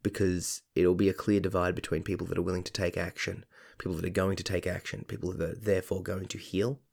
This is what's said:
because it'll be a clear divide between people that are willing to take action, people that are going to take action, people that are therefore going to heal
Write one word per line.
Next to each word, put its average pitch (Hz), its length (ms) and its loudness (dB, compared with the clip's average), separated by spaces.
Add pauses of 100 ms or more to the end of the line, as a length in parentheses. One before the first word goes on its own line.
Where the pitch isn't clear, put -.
because 92 600 0 (140)
it'll 90 200 6
be 95 140 4
a 92 40 2
clear 104 260 4
divide 90 360 2
between 82 280 -2
people 90 240 -2
that 87 100 -2
are 87 60 0
willing 90 200 0
to - 100 -8
take 90 240 0
action, 90 480 -4 (320)
people 90 180 -4
that 85 100 -4
are 90 40 0
going 95 280 2
to 82 60 -8
take 90 240 -2
action, - 400 -6
people - 260 -4
that 82 160 -2
are - 60 -6
therefore 95 460 0
going 95 260 -4
to - 100 -8
heal 110 420 -2 (120)